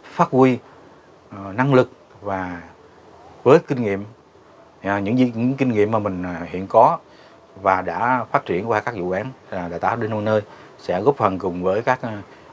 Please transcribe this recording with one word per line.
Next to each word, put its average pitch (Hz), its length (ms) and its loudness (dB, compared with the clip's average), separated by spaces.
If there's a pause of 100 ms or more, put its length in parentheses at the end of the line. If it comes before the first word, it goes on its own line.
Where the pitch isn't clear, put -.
phát - 280 -2
huy, 131 260 4 (760)
ờ, 98 220 -12
năng 139 200 2
lực 127 180 4 (300)
và 92 400 -6 (840)
với 139 160 8
kinh 123 240 -4
nghiệm, 101 200 -4 (800)
à, 101 180 -2
những 107 200 0
gì, 127 160 4
những 123 180 0
kinh 131 180 0
nghiệm 107 200 2
mà 110 80 2
mình, 95 240 -4
à, 87 260 -8
hiện 92 180 -8
có 135 300 6 (640)
và 95 200 2
đã 107 500 -2
phát - 140 0
triển 101 240 -4
qua 107 100 0
các 117 180 -4
vụ 90 140 -6
án, 107 200 -4 (180)
à, 90 180 -8
Đại 85 120 -8
tá 98 220 -2
Đinh 110 100 -4
Văn 107 140 -4
Nơi 107 160 0 (380)
sẽ 90 220 -4
góp - 160 2
phần 98 220 0
cùng 90 240 -6
với 95 180 0
các, 127 200 -2
à, 107 200 -10 (320)